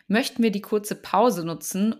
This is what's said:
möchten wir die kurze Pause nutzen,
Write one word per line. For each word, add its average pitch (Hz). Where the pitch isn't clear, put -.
möchten 233
wir 226
die 202
kurze 208
Pause 196
nutzen, 190